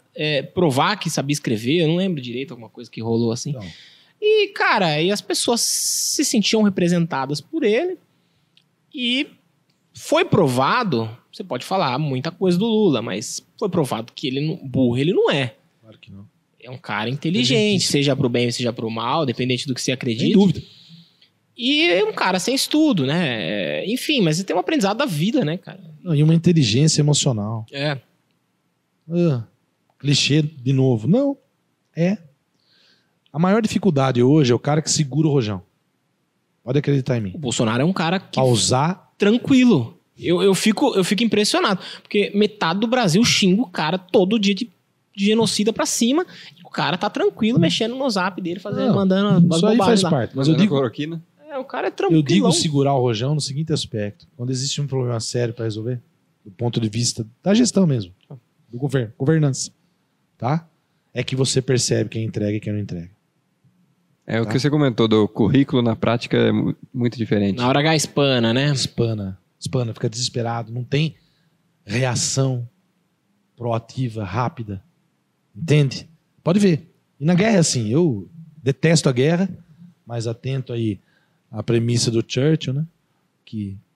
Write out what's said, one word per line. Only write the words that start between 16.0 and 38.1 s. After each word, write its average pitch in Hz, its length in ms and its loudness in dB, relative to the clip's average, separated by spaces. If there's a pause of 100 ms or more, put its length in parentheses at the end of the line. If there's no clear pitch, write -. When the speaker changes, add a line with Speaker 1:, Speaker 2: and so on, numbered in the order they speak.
Speaker 2:
não. 101 140 -20 (340)
Speaker 1:
É 117 120 -20
um 123 60 -14
cara 107 320 -6
inteligente, 180 440 -2
Speaker 2:
Inteligentíssimo. 214 380 2
Speaker 1:
seja 143 240 2
pro 131 120 0
bem, 120 240 0
seja 120 220 -4
pro 117 160 -6
mal, 120 360 -2
dependente 127 420 -2
do 131 80 -4
que - 60 -10
você 135 100 -2
acredite. 123 340 -4
Speaker 2:
Sem 196 80 4
dúvida. 190 280 4 (960)
Speaker 1:
E 294 340 2
é 359 140 2
um 427 100 -2
cara 185 260 0
sem 233 140 -2
estudo, 269 520 2
né? 104 800 -2
É, - 80 -8
enfim, 262 300 -2
mas 165 220 2
tem 233 120 -4
um - 40 2
aprendizado 226 380 0
da 285 100 0
vida, 202 380 0
né, 160 120 -4
cara? - 220 -18 (240)
Speaker 2:
Não, 175 100 -2
e 143 80 4
uma 160 140 6
inteligência 156 680 4
emocional. 113 680 0
Speaker 1:
É. 139 260 -4 (1120)
Speaker 2:
Ah, 165 320 0 (560)
clichê 143 420 2
de 139 320 -2
novo. 131 340 2
Não, 277 300 2 (580)
é. 180 220 0 (1120)
A 143 80 -6
maior 196 220 4
dificuldade 135 600 2
hoje 135 300 6
é 117 40 6
o - 40 -2
cara 151 220 0
que - 100 -8
segura 147 360 0
o 143 40 2
rojão. 104 300 0 (1040)
Pode 127 160 -2
acreditar 139 380 0
em 113 40 -2
mim. 95 120 -6
Speaker 1:
O - 60 -14
Bolsonaro 120 420 -2
é 147 40 2
um 190 80 0
cara 180 260 -2